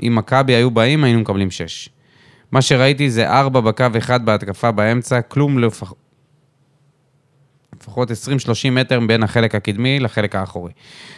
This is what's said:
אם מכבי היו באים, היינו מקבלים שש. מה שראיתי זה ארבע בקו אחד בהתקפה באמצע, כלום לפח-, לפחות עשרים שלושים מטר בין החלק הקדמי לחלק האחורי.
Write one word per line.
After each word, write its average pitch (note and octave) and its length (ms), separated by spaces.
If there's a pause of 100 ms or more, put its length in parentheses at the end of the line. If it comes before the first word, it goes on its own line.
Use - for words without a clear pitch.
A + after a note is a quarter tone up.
אם A#2 80
מכבי C3 380
היו A#2+ 180
באים, B2 320
היינו A#2 160
מקבלים G2 320
שש. - 380 (600)
מה C3 100
שראיתי C3+ 480
זה A2+ 200
ארבע C3 300
בקו A2 260 (120)
אחד A#2+ 280
בהתקפה G#2 460
באמצע, A2+ 500
כלום C#3 380
לפח-, G#2+ 340 (1900)
לפחות A#2 300
עשרים C3+ 280
שלושים A#2+ 360
מטר B2+ 320
בין A2+ 160
החלק A2 320
הקדמי A#2 440
לחלק A2 360
האחורי. F2+ 360 (460)